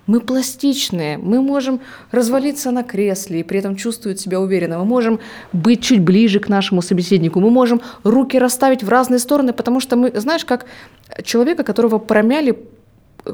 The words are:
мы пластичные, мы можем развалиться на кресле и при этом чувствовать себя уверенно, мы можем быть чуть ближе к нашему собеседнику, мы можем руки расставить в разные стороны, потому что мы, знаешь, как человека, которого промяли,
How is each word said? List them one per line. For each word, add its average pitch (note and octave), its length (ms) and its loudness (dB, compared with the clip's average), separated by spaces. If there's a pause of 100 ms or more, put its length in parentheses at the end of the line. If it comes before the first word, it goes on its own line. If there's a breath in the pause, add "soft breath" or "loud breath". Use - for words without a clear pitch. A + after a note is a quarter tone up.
мы A#3 140 2
пластичные, B3+ 960 -4
мы A#3 240 0
можем C4+ 380 -2 (320 loud breath)
развалиться C4 580 -2
на B3 140 -2
кресле F#3+ 560 -4
и - 20 -6
при F#3+ 160 -4
этом G3 160 -4
чувствовать G3 460 -8
себя F#3 200 -4
уверенно, F3+ 380 -2
мы F#3 60 -2
можем A3+ 340 0 (340 loud breath)
быть G3+ 300 2
чуть A3+ 180 4
ближе G3 380 4
к G#3 100 -2
нашему G3 320 2
собеседнику, F3 600 0
мы G#3+ 100 4
можем A#3+ 300 4 (240 loud breath)
руки C4 340 2
расставить B3+ 460 2
в F#3+ 40 -6
разные B3 300 2
стороны, B3+ 340 0
потому B3 280 -2
что B3 160 -2
мы, B3 180 2
знаешь, D4+ 300 -2
как B3 220 -4 (580 loud breath)
человека, C4+ 400 0
которого A3 340 2
промяли, A3 580 2 (760)